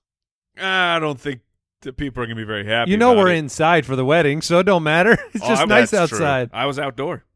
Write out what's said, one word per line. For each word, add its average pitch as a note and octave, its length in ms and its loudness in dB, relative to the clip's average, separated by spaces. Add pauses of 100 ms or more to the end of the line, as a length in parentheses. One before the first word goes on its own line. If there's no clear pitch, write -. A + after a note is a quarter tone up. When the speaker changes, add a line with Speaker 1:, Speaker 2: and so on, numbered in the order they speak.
(580)
Speaker 1:
I F3+ 420 0
don't D3 200 -4
think C3+ 220 -8 (400)
that B2+ 160 -14
people B2+ 260 -8
are - 20 -4
gonna A2+ 120 -8
be A2 80 -10
very G#2 200 -6
happy A#2 260 -2
Speaker 2:
You G#3 60 4
know A#3+ 140 4
Speaker 1:
about G#3 140 6
Speaker 2:
we're F3+ 80 4
Speaker 1:
it. E3 60 0
Speaker 2:
inside D#3 460 0
for C3 120 -4
the B2+ 80 -2
wedding, D3+ 360 2
so E3+ 180 0
it F#3+ 40 2
don't F#3 200 2
matter. F3 420 2
<laughs> - 80 -14
It's G3+ 100 -8
Speaker 1:
Oh, A3 60 -2
Speaker 2:
just A3+ 140 2
Speaker 1:
I - 20 2
Speaker 2:
nice A3 260 2
Speaker 3:
That's F3 200 2
true. D3+ 80 -2
Speaker 2:
outside. C3+ 340 0
Speaker 1:
I A#2+ 120 -4
was C#3 140 -4
outdoor. C#3+ 460 -8 (100)